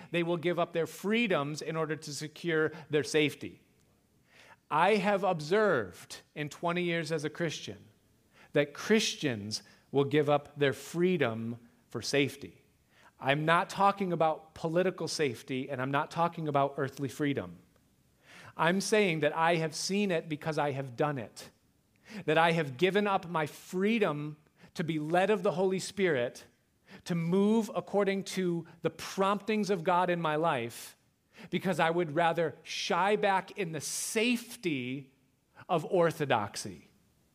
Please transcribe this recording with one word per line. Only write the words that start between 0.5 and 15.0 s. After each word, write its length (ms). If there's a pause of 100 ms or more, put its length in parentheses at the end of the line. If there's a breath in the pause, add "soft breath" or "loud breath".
up 140
their 160
freedoms 760
in 140
order 180
to 180
secure 600 (180 loud breath)
their 140
safety. 560 (1080 loud breath)
I 280
have 260
observed 920 (180)
in 140
twenty 340
years 300
as 120
a 60
Christian 480 (760 soft breath)
that 200
Christians 880 (300 soft breath)
will 120
give 240
up 300
their 140
freedom 840 (320 soft breath)
for 120
safety. 560 (640 soft breath)
I'm 200
not 260
talking 420
about 420
political 520